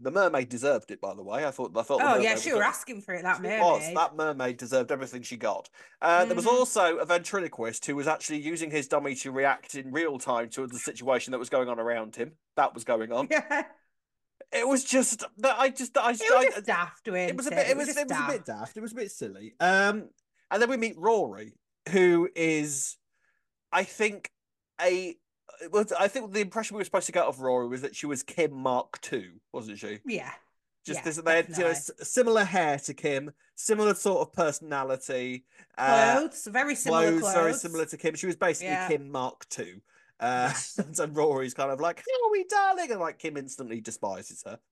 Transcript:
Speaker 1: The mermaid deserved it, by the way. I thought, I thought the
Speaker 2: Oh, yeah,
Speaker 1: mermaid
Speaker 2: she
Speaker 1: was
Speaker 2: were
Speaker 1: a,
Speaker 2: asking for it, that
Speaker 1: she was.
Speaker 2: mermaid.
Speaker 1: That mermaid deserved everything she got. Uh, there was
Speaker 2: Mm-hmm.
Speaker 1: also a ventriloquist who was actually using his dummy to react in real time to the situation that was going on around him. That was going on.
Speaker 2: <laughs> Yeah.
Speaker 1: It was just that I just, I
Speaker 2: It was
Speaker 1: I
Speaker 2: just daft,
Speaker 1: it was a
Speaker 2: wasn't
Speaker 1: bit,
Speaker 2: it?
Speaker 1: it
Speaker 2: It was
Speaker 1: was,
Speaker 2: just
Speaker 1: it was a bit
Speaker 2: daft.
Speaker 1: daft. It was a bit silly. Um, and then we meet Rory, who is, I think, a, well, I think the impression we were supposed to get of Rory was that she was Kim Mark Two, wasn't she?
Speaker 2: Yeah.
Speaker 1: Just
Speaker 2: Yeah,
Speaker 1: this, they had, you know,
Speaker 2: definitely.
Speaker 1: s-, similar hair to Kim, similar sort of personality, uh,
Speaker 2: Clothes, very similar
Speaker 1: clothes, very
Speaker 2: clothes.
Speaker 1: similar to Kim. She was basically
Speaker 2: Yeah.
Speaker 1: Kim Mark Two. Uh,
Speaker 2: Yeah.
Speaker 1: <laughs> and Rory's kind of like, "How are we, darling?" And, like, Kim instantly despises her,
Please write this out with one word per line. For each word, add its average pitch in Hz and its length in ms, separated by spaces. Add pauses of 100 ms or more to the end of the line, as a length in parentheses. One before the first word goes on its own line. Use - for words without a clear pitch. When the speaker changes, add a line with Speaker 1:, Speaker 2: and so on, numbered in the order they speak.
Speaker 1:
The 127 100
mermaid 160 380
deserved 123 420
it, 101 100
by 98 140
the 98 80
way. 113 240
I 139 60
thought, 107 240
I 113 60
thought 143 160
the 254 60
Speaker 2:
Oh, 277 120
yeah, 214 140
Speaker 1:
mermaid 220 100
Speaker 2:
she 320 120
Speaker 1:
was 247 40
Speaker 2:
were 208 80
Speaker 1:
a, - 40
Speaker 2:
asking 220 340
for 196 120
it, 180 80
that 180 140
Speaker 1:
she 185 60
was. 208 400
Speaker 2:
mermaid. 175 160
Speaker 1:
That 156 180
mermaid 135 400
deserved 123 340
everything 131 320
she 120 140
got. 107 320 (320)
Uh, 170 240
there 220 100
was 175 120
Speaker 2:
Mm-hmm. 240 100
Speaker 1:
also 202 400
a 143 80
ventriloquist 165 800
who 147 100
was 143 140
actually 156 320
using 156 300
his 147 180
dummy 143 280
to 135 140
react 135 440
in 135 180
real 160 260
time 120 320
to 131 160
the 123 120
situation 127 540
that 127 60
was 120 120
going 127 180
on 120 100
around 113 380
him. 131 160 (240)
That 147 180
was 117 100
going 113 280
on. 120 220
Speaker 2:
<laughs> 302 40 (140)
Yeah. 294 120 (880)
Speaker 1:
It 240 160
was 269 160
just 247 400 (140)
that 226 200
I 269 120
just, 262 260
I 233 140
Speaker 2:
It 233 100
was 440 100
Speaker 1:
I 508 140
Speaker 2:
just 294 220
daft, 175 420
Speaker 1:
it 180 280
was 262 100
a 294 40
Speaker 2:
wasn't 170 60
Speaker 1:
bit, - 100
Speaker 2:
it? 240 40
Speaker 1:
it - 0
Speaker 2:
It 269 60
was 285 100
Speaker 1:
was, - 20
Speaker 2:
just 294 100
Speaker 1:
it 294 100
was 254 120
a 269 60
bit 285 100
Speaker 2:
daft. 185 100
Speaker 1:
daft. - 300
It 220 40
was 220 120
a 226 40
bit 214 140
silly. 104 500
Um, 190 500 (400)
and 202 120
then 240 60
we 262 80
meet 226 220
Rory, 123 560 (360)
who 175 460
is, 156 600 (760)
I 185 120
think, 208 460 (500)
a, 180 360 (540)
well, 208 160 (120)
I 196 100
think 220 240
the 208 80
impression 208 360
we 214 40
were 190 40
supposed 185 220
to - 60
get 175 120
of 131 160
Rory 127 280
was 127 140
that 143 140
she - 100
was 139 160
Kim 151 300
Mark 131 480
Two, 92 400 (120)
wasn't 110 260
she? 104 260
Speaker 2:
Yeah. 160 260 (540)
Speaker 1:
Just 147 140
Speaker 2:
Yeah, 139 60
Speaker 1:
this, 160 180
they 165 140
had, 170 200
you 180 80
know, 165 60
Speaker 2:
definitely. - 320
Speaker 1:
s-, 143 100
similar 226 320
hair 165 360
to - 120
Kim, 143 380 (240)
similar 208 400
sort 185 320
of - 80
personality, 135 1120 (340)
uh, 135 420
Speaker 2:
Clothes, - 300
very 269 240
similar 165 380
Speaker 1:
clothes, 165 200
very 165 200
Speaker 2:
clothes. 147 100
Speaker 1:
similar 165 240
to 156 100
Kim. 160 200
She 185 100
was 170 100
basically 185 380
Speaker 2:
Yeah. 185 140
Speaker 1:
Kim 139 220
Mark 131 380
Two. 92 320 (380)
Uh, 123 340 (260)
Speaker 2:
Yeah. 196 60
Speaker 1:
<laughs> 151 140
and 151 180
Rory's 135 380
kind 139 160
of 135 100
like, 170 200
"How 508 280
are - 40
we, 392 120
darling?" 381 460
And, 208 100
like, 156 180
Kim 156 180
instantly 127 440
despises 98 640
her, 104 140 (120)